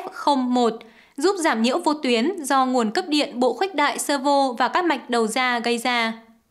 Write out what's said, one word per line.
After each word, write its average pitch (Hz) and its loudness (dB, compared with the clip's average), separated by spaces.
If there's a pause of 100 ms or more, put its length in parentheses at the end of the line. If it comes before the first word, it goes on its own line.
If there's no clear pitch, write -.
(120)
không 254 0
một 240 2 (440)
giúp 359 2
giảm 294 0
nhiễu 254 2
vô 320 0
tuyến 294 0
do 262 2
nguồn 247 0
cấp 370 -2
điện 294 -2
bộ 254 2
khuếch 381 -4
đại 285 0
servo 277 0
và 240 0
các 320 0
mạch 294 -2
đầu 233 2
ra 247 0
gây 240 -2
ra. 233 -2 (380)